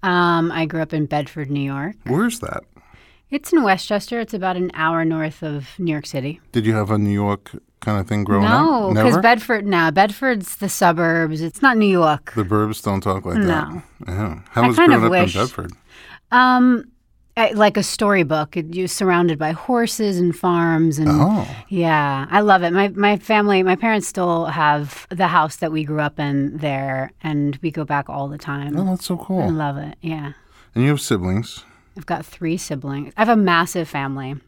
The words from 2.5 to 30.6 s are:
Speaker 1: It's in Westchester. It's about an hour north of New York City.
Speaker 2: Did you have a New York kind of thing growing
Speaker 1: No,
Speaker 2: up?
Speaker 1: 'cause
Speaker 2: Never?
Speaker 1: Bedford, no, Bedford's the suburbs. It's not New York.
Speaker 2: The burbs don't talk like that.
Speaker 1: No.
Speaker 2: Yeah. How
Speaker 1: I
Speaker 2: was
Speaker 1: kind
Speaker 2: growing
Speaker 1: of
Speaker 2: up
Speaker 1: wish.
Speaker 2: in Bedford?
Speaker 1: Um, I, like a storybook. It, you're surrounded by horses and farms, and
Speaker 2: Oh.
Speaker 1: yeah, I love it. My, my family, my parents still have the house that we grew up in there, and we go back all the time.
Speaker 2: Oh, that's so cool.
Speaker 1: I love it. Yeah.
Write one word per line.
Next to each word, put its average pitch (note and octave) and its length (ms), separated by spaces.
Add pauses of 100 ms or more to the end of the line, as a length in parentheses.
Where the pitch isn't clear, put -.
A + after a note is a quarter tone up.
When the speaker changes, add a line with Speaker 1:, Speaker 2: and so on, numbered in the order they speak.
Speaker 1:
It's C#4+ 220
in E4 100
Westchester. G#3 580
It's A3+ 120
about F#3 240
an F3+ 180
hour E3 300
north D#3+ 380
of D3 260 (100)
New F3 140
York D3 140
City. C#3+ 340 (120)
Speaker 2:
Did A2+ 120
you A2 100
have G#2+ 160
a G#2+ 80
New G#2 140
York G2+ 380 (300)
kind G#2+ 200
of - 80
thing G#3 160
growing - 200
Speaker 1:
No, B3+ 460
Speaker 2:
up? - 60
Speaker 1:
'cause G#2+ 80
Speaker 2:
Never? A#3+ 160
Speaker 1:
Bedford, A3 460
no, E3+ 240
Bedford's G#3 680
the G3+ 120
suburbs. E3 760
It's E3 180
not C4 160
New G#3+ 100
York. E3+ 480
Speaker 2:
The A2 100
burbs G#2+ 380
don't G2 200
talk G2 240
like - 160
that. - 20
Speaker 1:
No. D#3 380 (240)
Speaker 2:
Yeah. F#2 340 (100)
How A#2+ 120
Speaker 1:
I B2 60
Speaker 2:
was A#2+ 80
Speaker 1:
kind - 140
Speaker 2:
growing A#2 140
Speaker 1:
of - 0
Speaker 2:
up A2+ 60
Speaker 1:
wish. F3 260
Speaker 2:
in G2 60
Bedford? - 300 (580)
Speaker 1:
Um, B3 540 (520)
I, - 160
like G#3+ 240
a G#3 60
storybook. D#3+ 720
It, E3 180
you're F3+ 140
surrounded F3 500
by D#3 140
horses A3 680
and F3 160
farms, E3 640
and D3+ 120
Speaker 2:
Oh. D3+ 360 (220)
Speaker 1:
yeah, D#3 640
I G3 100
love G3+ 240
it. E3+ 80
My, G3 160
my G3+ 300
family, G#3 440
my F#3 140
parents A3 320
still E3+ 380
have D3 640
the F3+ 180
house D#3 280
that E3 140
we D#3 140
grew D3+ 160
up D3 180
in C#3+ 380
there, C3+ 560 (100)
and D3 400
we E3 80
go D3+ 140
back C#3+ 240
all C#3 180
the C#3+ 120
time. C#3+ 380
Speaker 2:
Oh, F#3 100
that's F#3 180
so F3+ 140
cool. F#3 240
Speaker 1:
I - 80
love D3 260
it. D3 240
Yeah. D#3 320 (420)